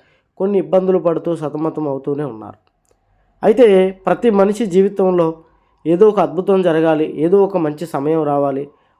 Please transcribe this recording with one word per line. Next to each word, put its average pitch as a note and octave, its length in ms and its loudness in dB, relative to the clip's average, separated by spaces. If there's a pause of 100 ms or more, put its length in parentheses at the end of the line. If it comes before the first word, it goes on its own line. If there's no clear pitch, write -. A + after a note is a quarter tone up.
(380)
కొన్ని G3 220 -2
ఇబ్బందులు F#3 400 0
పడుతూ E3 360 -2
సతమతం D3+ 520 -6
అవుతూనే C#3 360 -6
ఉన్నారు. A2 360 -14 (840)
అయితే G3 480 4 (140)
ప్రతి F3+ 240 0
మనిషి G#3 360 2
జీవితంలో F#3 800 0 (440)
ఏదో F3 200 4
ఒక G#3 120 2
అద్భుతం F#3 420 0
జరగాలి, D#3 600 0
ఏదో F#3+ 220 2
ఒక F#3+ 140 -2
మంచి D3+ 280 -4
సమయం D#3 380 -4
రావాలి, C#3+ 460 -4 (300)